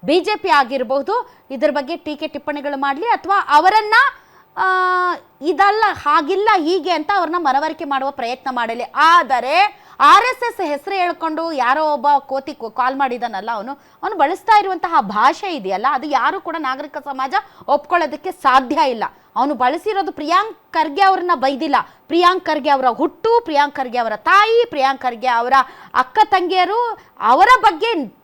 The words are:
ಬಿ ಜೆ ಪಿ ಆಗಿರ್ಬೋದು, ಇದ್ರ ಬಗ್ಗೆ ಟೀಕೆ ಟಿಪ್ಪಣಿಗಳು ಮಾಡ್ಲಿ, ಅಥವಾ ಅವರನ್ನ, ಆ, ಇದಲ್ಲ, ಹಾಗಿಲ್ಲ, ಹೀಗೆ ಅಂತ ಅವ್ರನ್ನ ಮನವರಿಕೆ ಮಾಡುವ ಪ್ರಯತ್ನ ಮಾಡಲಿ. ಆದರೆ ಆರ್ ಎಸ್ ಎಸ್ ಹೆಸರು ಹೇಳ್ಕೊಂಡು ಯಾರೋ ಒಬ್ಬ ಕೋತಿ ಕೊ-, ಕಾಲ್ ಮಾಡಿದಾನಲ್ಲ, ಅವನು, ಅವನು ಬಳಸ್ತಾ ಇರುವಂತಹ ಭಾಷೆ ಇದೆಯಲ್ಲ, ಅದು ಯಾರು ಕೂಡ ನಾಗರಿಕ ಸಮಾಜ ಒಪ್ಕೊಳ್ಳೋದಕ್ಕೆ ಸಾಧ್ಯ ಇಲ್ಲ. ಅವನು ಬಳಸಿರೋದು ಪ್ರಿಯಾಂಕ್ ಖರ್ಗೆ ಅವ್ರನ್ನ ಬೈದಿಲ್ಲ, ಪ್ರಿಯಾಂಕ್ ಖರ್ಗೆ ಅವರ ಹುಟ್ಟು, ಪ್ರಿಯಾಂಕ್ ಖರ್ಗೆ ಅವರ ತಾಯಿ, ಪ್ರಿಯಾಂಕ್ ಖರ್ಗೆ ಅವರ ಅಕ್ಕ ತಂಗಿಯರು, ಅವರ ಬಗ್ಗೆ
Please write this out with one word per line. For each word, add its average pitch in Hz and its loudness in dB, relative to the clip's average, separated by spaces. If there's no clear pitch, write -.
ಬಿ 302 2
ಜೆ 403 -2
ಪಿ 392 -6
ಆಗಿರ್ಬೋದು, 277 -2
ಇದ್ರ 269 0
ಬಗ್ಗೆ 285 -4
ಟೀಕೆ 302 -10
ಟಿಪ್ಪಣಿಗಳು 285 -8
ಮಾಡ್ಲಿ, 277 -4
ಅಥವಾ 392 -2
ಅವರನ್ನ, 392 4
ಆ, 370 -2
ಇದಲ್ಲ, 392 2
ಹಾಗಿಲ್ಲ, 339 0
ಹೀಗೆ 339 0
ಅಂತ 311 -4
ಅವ್ರನ್ನ 339 -2
ಮನವರಿಕೆ 302 -2
ಮಾಡುವ 269 -4
ಪ್ರಯತ್ನ 254 -8
ಮಾಡಲಿ. 240 -6
ಆದರೆ 311 2
ಆರ್ 339 8
ಎಸ್ 494 -2
ಎಸ್ 392 -4
ಹೆಸರು 294 -6
ಹೇಳ್ಕೊಂಡು 330 -4
ಯಾರೋ 294 0
ಒಬ್ಬ 285 -2
ಕೋತಿ 269 -8
ಕೊ-, 226 -12
ಕಾಲ್ 254 -4
ಮಾಡಿದಾನಲ್ಲ, 233 -6
ಅವನು, 226 -8
ಅವನು - -12
ಬಳಸ್ತಾ 359 2
ಇರುವಂತಹ 370 -4
ಭಾಷೆ 254 0
ಇದೆಯಲ್ಲ, 196 -4
ಅದು 302 -4
ಯಾರು 277 -2
ಕೂಡ 330 -8
ನಾಗರಿಕ 285 -8
ಸಮಾಜ 269 -8
ಒಪ್ಕೊಳ್ಳೋದಕ್ಕೆ 302 -2
ಸಾಧ್ಯ 269 2
ಇಲ್ಲ. 226 -4
ಅವನು 269 0
ಬಳಸಿರೋದು 320 -2
ಪ್ರಿಯಾಂಕ್ 349 -4
ಖರ್ಗೆ 311 -2
ಅವ್ರನ್ನ 370 2
ಬೈದಿಲ್ಲ, 277 -2
ಪ್ರಿಯಾಂಕ್ 349 2
ಖರ್ಗೆ 302 -2
ಅವರ 269 2
ಹುಟ್ಟು, 359 0
ಪ್ರಿಯಾಂಕ್ 294 0
ಖರ್ಗೆ 247 -6
ಅವರ 226 -2
ತಾಯಿ, 427 2
ಪ್ರಿಯಾಂಕ್ 269 -2
ಖರ್ಗೆ 240 -6
ಅವರ 240 0
ಅಕ್ಕ - -2
ತಂಗಿಯರು, 381 0
ಅವರ 269 4
ಬಗ್ಗೆ 381 0